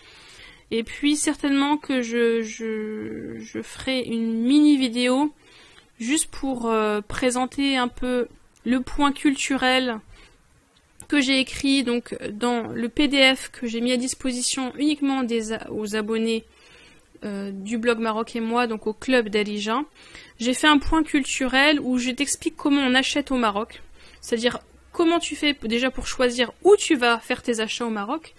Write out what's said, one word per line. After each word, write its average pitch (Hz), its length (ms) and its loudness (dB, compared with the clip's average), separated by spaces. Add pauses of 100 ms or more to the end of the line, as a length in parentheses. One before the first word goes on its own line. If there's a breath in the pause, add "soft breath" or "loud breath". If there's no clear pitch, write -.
(720 loud breath)
Et 226 140 -2
puis 294 320 0
certainement 285 600 0
que 269 260 -2
je, 233 400 2
je, 220 960 -8
je 220 240 -10
ferai 262 400 -4
une 226 300 -4 (100)
mini 294 340 6
vidéo 254 580 2 (640 loud breath)
juste 240 320 -2
pour, 254 360 -6
euh, 214 340 0
présenter 254 760 -2
un 247 120 0
peu 247 400 -4 (360)
le 247 160 0
point 277 320 0
culturel 254 840 0 (1120 soft breath)
que 285 120 4
j'ai 262 200 4
écrit 269 420 0
donc, 240 340 -4 (140)
dans 226 380 -2
le 233 200 -4
P 294 200 2
D 262 260 6
F - 160 -8
que - 160 -10
j'ai 226 140 -4
mis 240 100 0
à 254 60 2
disposition 247 800 -4
uniquement 277 480 0
des 226 280 -2
a-, - 200 -8
aux 214 240 -4
abonnés, 226 480 -2 (800 loud breath)
euh, 202 280 -8
du 196 260 -6
blog 233 200 0
Maroc 226 380 -2
et 233 40 -2
moi, 233 280 0
donc 220 180 -6
au 220 60 0
club 247 360 2
d'Alija. 208 540 -2 (560 loud breath)
J'ai 247 160 0
fait 302 140 4
un 302 100 8
point 320 240 2
culturel 277 800 2
où 254 180 -2
je 247 140 -2
t'explique 285 440 -4
comment 285 240 2
on 254 140 2
achète 269 380 0
au 262 40 0
Maroc, 220 460 -2 (380 loud breath)
c'est-à-dire 233 400 -2 (320)
comment 339 260 2
tu 330 180 -4
fais 294 160 0
p-, 240 160 -8
déjà 240 220 0
pour - 160 -6
choisir 247 460 0 (100)
où 403 140 10
tu - 180 0
vas 240 240 2
faire 247 240 -6
tes 233 160 -2
achats 220 280 -4
au 233 40 -4
Maroc, 220 480 -6